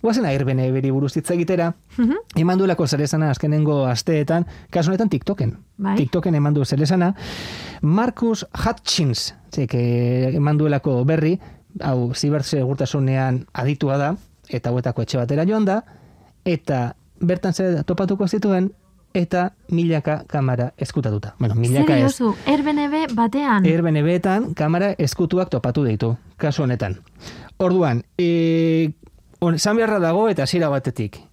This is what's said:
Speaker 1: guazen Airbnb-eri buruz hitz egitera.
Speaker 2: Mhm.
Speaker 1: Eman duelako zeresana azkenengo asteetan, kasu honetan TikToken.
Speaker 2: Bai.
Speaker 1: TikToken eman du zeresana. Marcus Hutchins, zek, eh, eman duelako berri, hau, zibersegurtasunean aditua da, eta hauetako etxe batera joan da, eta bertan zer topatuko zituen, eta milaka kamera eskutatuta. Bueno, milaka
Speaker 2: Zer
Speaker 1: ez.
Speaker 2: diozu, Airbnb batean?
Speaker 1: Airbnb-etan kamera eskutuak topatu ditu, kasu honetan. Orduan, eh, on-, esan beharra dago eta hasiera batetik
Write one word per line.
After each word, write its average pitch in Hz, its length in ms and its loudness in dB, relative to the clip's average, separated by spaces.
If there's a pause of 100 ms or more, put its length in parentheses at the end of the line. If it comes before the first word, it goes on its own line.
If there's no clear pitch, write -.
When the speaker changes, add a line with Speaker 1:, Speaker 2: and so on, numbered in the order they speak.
Speaker 1:
guazen 226 280 2
Airbnb-eri 131 640 0
buruz 139 220 0
hitz 156 180 -4
egitera. 170 380 0 (240)
Speaker 2:
Mhm. 247 180 2 (220)
Speaker 1:
Eman 180 220 4
duelako 185 280 2
zeresana 151 440 0
azkenengo 151 560 2
asteetan, 156 600 0 (240)
kasu 170 220 0
honetan 202 160 0
TikToken. 143 480 -2 (220)
Speaker 2:
Bai. 196 180 -2
Speaker 1:
TikToken 165 380 0
eman 147 200 2
du 143 100 2
zeresana. 170 500 0 (680)
Marcus 220 720 0
Hutchins, - 800 -2 (180)
zek, 131 220 -4
eh, 120 640 2
eman 147 220 2
duelako 143 460 0
berri, 160 340 2 (420)
hau, 123 340 -2
zibersegurtasunean 135 1400 -2
aditua 135 460 -2
da, 143 160 0 (340)
eta 123 220 -4
hauetako 123 320 -2
etxe 127 160 -2
batera 139 260 0
joan 214 200 0
da, 202 180 0 (600)
eta 135 500 -2 (260)
bertan 180 320 0
zer 175 320 0
topatuko 190 440 0
zituen, 196 420 2 (440)
eta 180 380 0 (180)
milaka 160 580 0
kamera 127 480 0
eskutatuta. 110 640 -4
Bueno, 110 180 0
milaka 123 300 4
Speaker 2:
Zer 311 100 4
Speaker 1:
ez. 269 60 4 (160)
Speaker 2:
diozu, 220 180 0 (100)
Airbnb 294 720 0
batean? 233 500 2
Speaker 1:
Airbnb-etan 170 880 2
kamera 175 440 0
eskutuak 180 520 0
topatu 127 340 0
ditu, 113 320 0 (200)
kasu 151 260 -2
honetan. 110 360 -2 (600)
Orduan, 180 440 2 (160)
eh, 165 720 2 (500)
on-, 170 140 2
esan 208 220 0
beharra 220 220 2
dago 180 300 2
eta 170 160 0
hasiera 165 240 0
batetik 131 520 -4 (120)